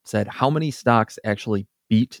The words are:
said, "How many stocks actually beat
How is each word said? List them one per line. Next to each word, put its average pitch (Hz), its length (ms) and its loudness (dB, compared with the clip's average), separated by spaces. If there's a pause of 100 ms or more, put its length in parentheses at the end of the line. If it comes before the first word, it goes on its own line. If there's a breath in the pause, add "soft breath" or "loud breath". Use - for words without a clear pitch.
said, 104 240 -4
"How 135 220 -2
many 156 200 -2
stocks 117 540 0
actually 104 420 -4 (220)
beat 110 320 0